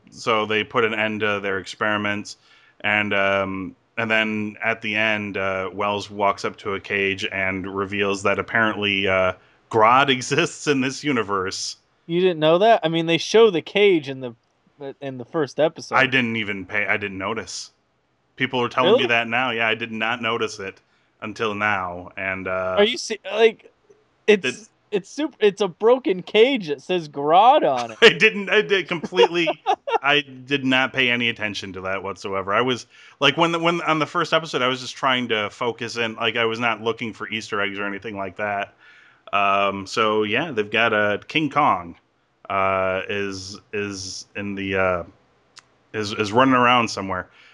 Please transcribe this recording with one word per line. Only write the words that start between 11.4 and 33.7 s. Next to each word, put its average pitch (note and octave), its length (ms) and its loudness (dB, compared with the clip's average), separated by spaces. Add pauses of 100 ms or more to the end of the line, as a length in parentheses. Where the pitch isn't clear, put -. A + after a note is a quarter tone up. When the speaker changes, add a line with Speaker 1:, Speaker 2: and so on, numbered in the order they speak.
Speaker 2:
You E3+ 140 -2
didn't F#3 180 2
know D#3+ 200 4
that? G#3+ 260 6
I D#3+ 40 2
mean, E3 180 0
they E3 120 2
show A3 320 6
the E3 120 -2
cage F#3 460 2
in C3+ 120 -10
the, A#2+ 140 -10 (640)
in C3+ 180 -10
the A#2+ 60 -12
first D3+ 340 -4
episode. D#3 380 -2
Speaker 1:
I C3 100 6
didn't B2 300 0
even G2+ 300 -6
pay, G#2 200 -2
I G2+ 100 0
didn't G2+ 220 -6
notice. G2 540 -8 (640)
People B2+ 240 -2
are A#2+ 80 0
telling C3 240 2
me A#3+ 60 6
Speaker 2:
Really? A#2 100 0
Speaker 1:
that A#2 200 2
now. B2 220 0
Yeah, A2+ 160 -2
I A2 80 2
did A2+ 160 -8
not A2+ 320 -4
notice A2+ 380 -4
it F#2+ 200 -12 (420)
until G#2+ 320 -4
now. F#2 600 -4
And, F#2+ 300 -6
uh, F#2 320 -4
Speaker 2:
Are G#3 60 6
you A#3+ 140 -2
se-, - 200 -8 (140)
like, A3+ 400 0 (540)
it's, G#3 180 4 (180)
Speaker 1:
it - 60 -20 (240)
Speaker 2:
it's F#3+ 180 -4
super, D4+ 300 -6
it's G#3 220 2
a G3+ 60 0
broken G#3 540 0
cage A3 460 2
that C3+ 140 -4
says F3 260 -2
Grodd E3 600 6
on A#2+ 240 0
it. A2 60 -16
Speaker 1:
<laughs> - 40 6
I A3 80 12
didn't, G3 400 2
I G#3 100 4
did F3+ 280 0
completely, E4 600 2 (320)
Speaker 2:
<laughs> - 220 -2
Speaker 1:
I C#3+ 180 4
did C3 460 -4
not C3 260 2
pay C3 180 2
any A#2+ 200 0
attention G#2 420 -8
to F#2 80 -10
that F#2 240 -4
whatsoever. G2 500 -4
I A2+ 60 4
was, B2 260 -2 (320)
like, C#3 200 2
when, E3+ 240 2
when, E3+ 180 2